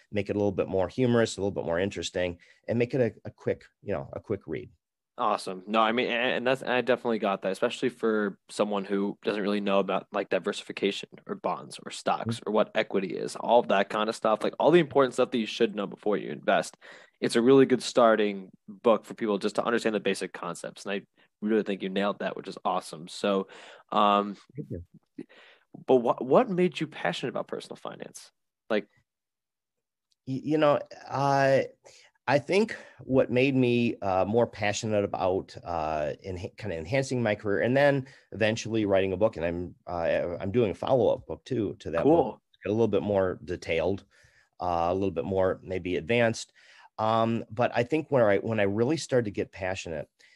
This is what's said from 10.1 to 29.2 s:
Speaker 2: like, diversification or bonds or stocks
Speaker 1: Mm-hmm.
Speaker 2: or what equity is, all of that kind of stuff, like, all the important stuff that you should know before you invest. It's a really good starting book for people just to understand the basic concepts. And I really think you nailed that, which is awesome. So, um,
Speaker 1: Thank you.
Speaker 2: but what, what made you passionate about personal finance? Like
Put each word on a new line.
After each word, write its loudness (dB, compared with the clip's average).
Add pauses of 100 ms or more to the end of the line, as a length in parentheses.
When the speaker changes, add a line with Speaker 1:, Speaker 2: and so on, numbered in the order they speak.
Speaker 2:
like, -4
diversification -2 (180)
or -8
bonds -6
or -12
stocks -4
Speaker 1:
Mm-hmm. -16
Speaker 2:
or -2
what 2
equity -2
is, -6
all 2
of 4
that 2
kind 0
of -2
stuff, 0
like, -2
all 6
the 8
important 2
stuff 0
that 0
you -2
should 0
know -4
before -2
you -6
invest. 0 (440)
It's -2
a 4
really 8
good 2
starting 2 (180)
book 2
for -14
people 0
just -4
to 0
understand 0
the -2
basic -4
concepts. -10
And -6
I -4 (380)
really 0
think -6
you -4
nailed -2
that, -6
which -12
is -12
awesome. -4
So, -2 (420)
um, 4 (200)
Speaker 1:
Thank -12
you. -10 (1040)
Speaker 2:
but 6
what, 0
what 4
made 0
you -4
passionate -6
about -8
personal -10
finance? -14 (400)
Like -2 (1400)